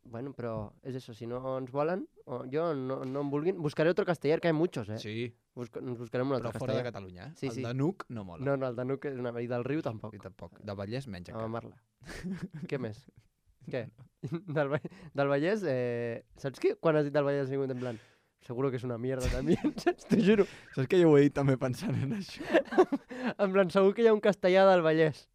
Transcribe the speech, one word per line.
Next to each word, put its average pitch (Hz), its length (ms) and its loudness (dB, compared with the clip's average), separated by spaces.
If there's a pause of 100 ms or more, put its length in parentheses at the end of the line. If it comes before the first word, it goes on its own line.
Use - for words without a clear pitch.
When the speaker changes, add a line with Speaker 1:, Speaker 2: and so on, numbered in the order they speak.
Speaker 1:
Bueno, 120 340 -12
però 110 460 -8
és 131 100 -8
eso, 123 240 -12
si 117 80 -12
no 120 140 -6 (180)
ens 131 160 -8
volen, 165 300 -2 (220)
o 127 200 -8
jo 151 220 -2 (100)
no, 131 260 -4
no 131 220 -4
em 143 60 -4
vulguin, 160 260 0
buscaré 156 320 2
otro 190 160 2
castellar, 160 340 0
que 175 80 0
hay 160 60 4
muchos, 151 360 0
eh? 110 120 -8
Speaker 2:
Sí. 117 320 -8 (220)
Speaker 1:
Busca-, 120 260 -12
ens 123 160 -8
buscarem 123 320 -4
un 135 60 2
altre 117 160 -4
Speaker 2:
Però 117 80 -6
fora 120 180 -2
de 123 60 -2
Speaker 1:
castellar. 117 100 -6
Speaker 2:
Catalunya, 95 380 -14
eh? - 40 -20
Speaker 1:
Sí, 135 120 -8
Speaker 2:
El 117 60 -6
Speaker 1:
sí. 131 120 -6
Speaker 2:
de 120 80 -6
Nuc 143 360 -2
no 110 140 -10
mola. 90 220 -10
Speaker 1:
No, 139 100 0
no, 131 140 -4
el 117 60 -8
de 123 100 -4
Nuc 135 240 -6
és 135 80 -8
una, 123 240 -6
i 120 80 -6
del 120 160 -4
Riu 147 160 -2
tampoc. 107 320 -8
Speaker 2:
I 104 80 -16
tampoc. - 400 -16
De 101 160 -8
Vallès 113 300 -8
menys 90 220 -12
Speaker 1:
A - 40 -14
Speaker 2:
encara. 113 140 -6
Speaker 1:
mamar-la. 113 340 -10 (240)
<laughs> 170 640 -10
Què 143 80 -4
més? 113 240 -8 (640)
Què? 123 220 -6 (360)
Speaker 2:
<laughs> 131 60 -8 (240)
Speaker 1:
Del 143 160 0
Va-, 139 100 0 (380)
del 139 100 2
Vallès, 165 400 2
eh, 120 540 -2 (160)
saps 131 240 -8
què? 185 180 2
Quan 160 160 4
has 151 140 4
dit - 60 -6
del 143 100 4
Vallès 143 180 2
has 131 80 -4
vingut 139 220 -2
en 123 80 -6
plan, 120 160 -4 (460)
"Seguro 127 280 -2
que 127 60 -4
és 117 60 -6
una 120 140 -4
mierda 127 340 -2
també", 139 260 2
<laughs> - 260 -4
saps? - 240 -2
T'ho - 140 4
juro. 202 240 6 (300)
Speaker 2:
Saps 131 120 -2
que 185 140 4
jo 165 100 10
ho 143 60 10
he 143 80 8
dit 143 100 2
també 139 240 2
pensant 135 360 -2
en 139 200 -2
això? 202 280 -10 (480)
Speaker 1:
<laughs> 254 480 -6
En 190 120 2
plan, 190 200 4
segur 196 240 6
que 233 100 2
hi - 20 10
ha 220 80 8
un 208 80 0
castellà 190 460 4
del 180 160 8
Vallès. 156 500 4